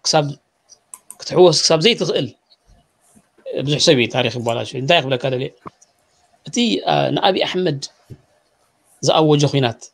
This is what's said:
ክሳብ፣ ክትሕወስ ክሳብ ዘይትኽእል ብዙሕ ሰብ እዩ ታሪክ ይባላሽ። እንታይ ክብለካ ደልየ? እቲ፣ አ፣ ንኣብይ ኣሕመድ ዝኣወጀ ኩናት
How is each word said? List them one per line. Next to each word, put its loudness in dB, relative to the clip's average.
ክሳብ፣ 0
ክትሕወስ 4
ክሳብ 2
ዘይትኽእል 0
ብዙሕ -4
ሰብ 4
እዩ 2
ታሪክ -2
ይባላሽ። -4
እንታይ 2
ክብለካ -4
ደልየ? -6
እቲ፣ -10
አ፣ 0
ንኣብይ 0
ኣሕመድ -2
ዝኣወጀ 2
ኩናት -2